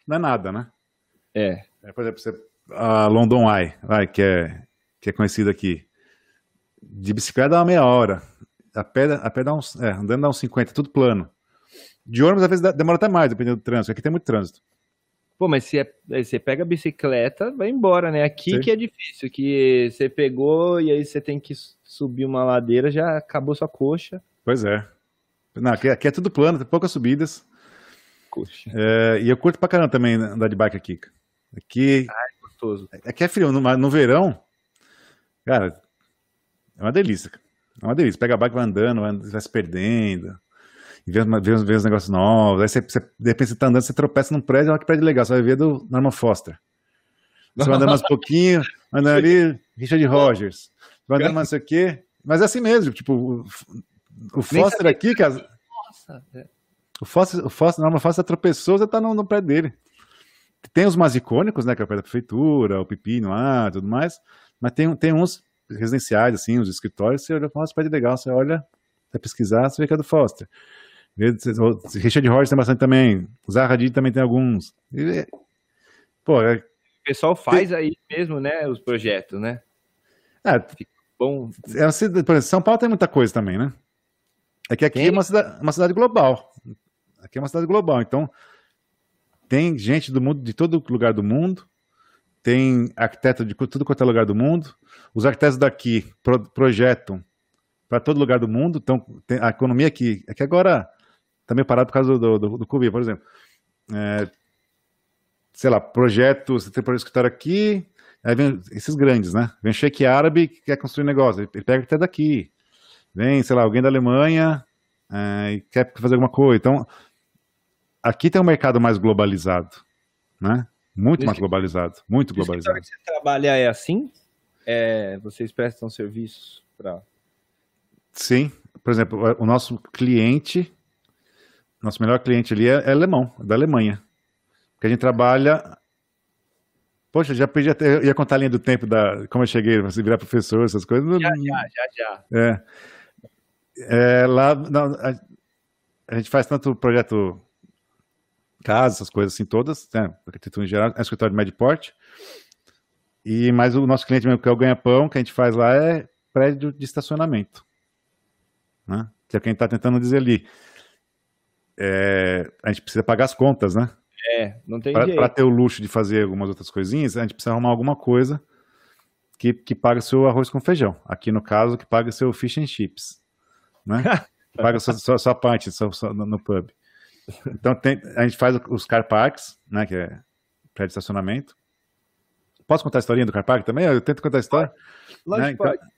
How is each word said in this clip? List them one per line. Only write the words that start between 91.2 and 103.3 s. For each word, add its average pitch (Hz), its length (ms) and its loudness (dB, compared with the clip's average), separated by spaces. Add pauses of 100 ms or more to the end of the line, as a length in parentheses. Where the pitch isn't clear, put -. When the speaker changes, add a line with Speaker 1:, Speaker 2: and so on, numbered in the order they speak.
Speaker 1:
mundo, 160 440 -2 (760)
tem 123 520 2
arquiteto 117 480 -2
de 101 120 -8
cu-, 131 120 -6
tudo 139 160 -6
quanto 135 200 -2
é - 20 4
lugar 113 200 4
do 104 100 -2
mundo, 151 380 -2 (400)
os 113 120 -2
arquitetos 139 320 2
daqui 123 520 -2 (120)
pro-, 123 300 0
projetam 120 720 0 (640)
pra 120 100 0
todo 143 200 0
lugar 127 200 2
do 117 80 -2
mundo, 143 300 -2
então 123 220 -2 (260)
tem 123 160 -4
a 117 80 2
economia 131 380 0
aqui, 120 400 -4
é 104 60 -14
que - 100 -6
agora 170 440 2 (600)
tá 120 80 -2
meio 135 100 2
parado 123 220 2
por - 60 -18
causa 135 240 2
do, - 20 -2
do, 113 200 2
do, 104 200 -4
do 110 80 -8
covid, 123 240 0
por 117 100 -4
exemplo. 113 240 -8 (680)